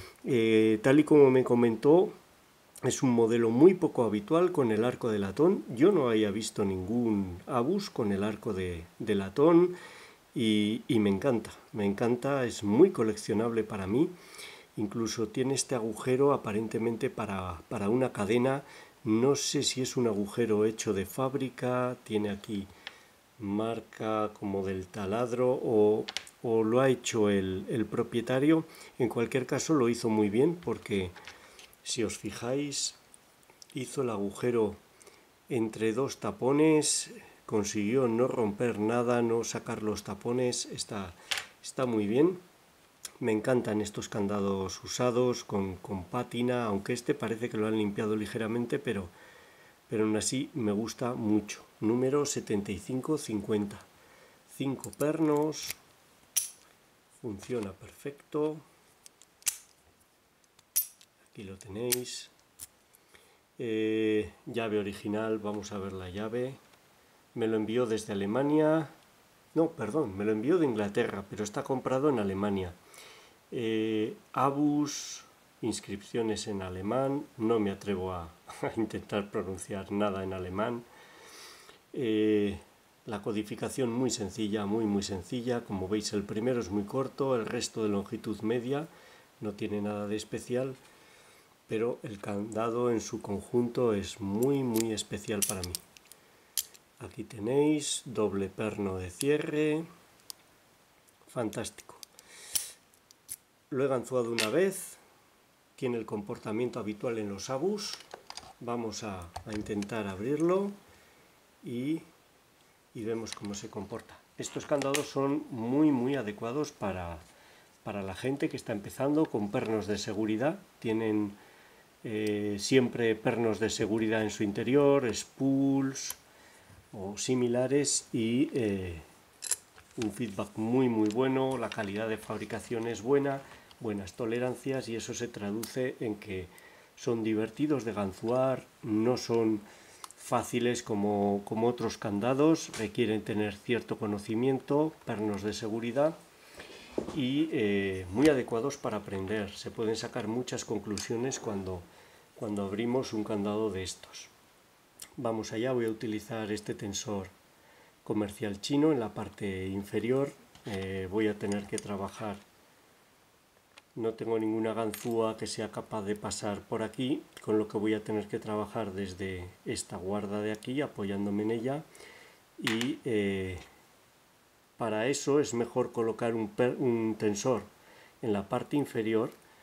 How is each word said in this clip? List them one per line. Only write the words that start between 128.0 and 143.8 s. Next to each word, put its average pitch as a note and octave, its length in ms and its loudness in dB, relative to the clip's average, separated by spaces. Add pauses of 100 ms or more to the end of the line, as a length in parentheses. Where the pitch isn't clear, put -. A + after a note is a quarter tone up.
y, B2 400 2
eh, F#2+ 480 -2 (1000)
un G#2+ 80 0
feedback G2+ 460 -6
muy, A#2+ 320 2
muy A2 200 4
bueno, C3 480 0
la A2+ 140 -6
calidad G#2+ 380 -4
de A2 80 -2
fabricación A2 720 -6
es A2 120 -6
buena, C#3 420 0 (360)
buenas G2+ 360 -6
tolerancias, B2 760 -4
y A2+ 80 -6
eso A2 180 -8
se A#2 140 -6
traduce A2+ 720 -4
en G#2+ 160 -4
que F#2+ 320 -8 (480)
son A#2+ 260 -2
divertidos A2+ 640 0
de A2+ 80 -2
ganzuar, A#2+ 760 0 (160)
no A2+ 360 2
son A2+ 420 2 (560)
fáciles A#2+ 640 0
como, G2+ 640 2
como A2+ 240 0
otros A#2 280 -2
candados, C3 800 2
requieren G#2+ 460 0
tener G#2 320 -2
cierto A2 420 -2